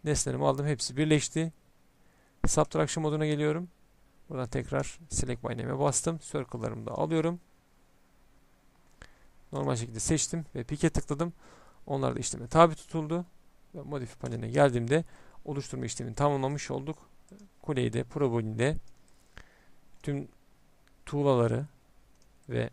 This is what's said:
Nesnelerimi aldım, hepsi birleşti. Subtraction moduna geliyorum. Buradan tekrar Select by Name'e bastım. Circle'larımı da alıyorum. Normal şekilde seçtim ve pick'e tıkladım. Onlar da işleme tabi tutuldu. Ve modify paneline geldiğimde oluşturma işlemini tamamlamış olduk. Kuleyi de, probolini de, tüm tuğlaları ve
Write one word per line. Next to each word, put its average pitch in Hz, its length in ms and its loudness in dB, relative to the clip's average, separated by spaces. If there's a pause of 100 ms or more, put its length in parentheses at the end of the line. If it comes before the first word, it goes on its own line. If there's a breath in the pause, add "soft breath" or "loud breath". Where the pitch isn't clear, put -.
Nesnelerimi 139 420 0
aldım, 143 220 2
hepsi 127 300 -4
birleşti. 156 560 2 (920 soft breath)
Subtraction 156 560 4
moduna 151 220 2
geliyorum. 151 440 0 (600)
Buradan 127 180 -4
tekrar 135 520 -2 (100)
Select 123 340 0
by 120 40 -2
Name'e 123 320 -4
bastım. 147 400 2 (120)
Circle'larımı 113 540 -4
da 110 60 -6
alıyorum. 160 480 0 (2000 loud breath)
Normal 139 240 0
şekilde 113 240 -6
seçtim 160 460 -2 (100)
ve 131 80 -4
pick'e 151 260 0
tıkladım. 156 440 -2 (520 loud breath)
Onlar 135 300 0
da - 40 -4
işleme 120 280 -6
tabi 160 280 8
tutuldu. 165 500 -4 (500)
Ve 151 60 -12
modify 135 380 -8
paneline 117 300 -6
geldiğimde 131 540 4 (420 loud breath)
oluşturma 135 400 -6
işlemini 117 300 -8
tamamlamış 139 560 0
olduk. 135 260 -6 (640)
Kuleyi 123 320 0
de, 120 100 0
probolini 113 560 0
de, 143 180 2 (1300 loud breath)
tüm 143 240 -4 (800)
tuğlaları 131 600 4 (840)
ve 120 240 0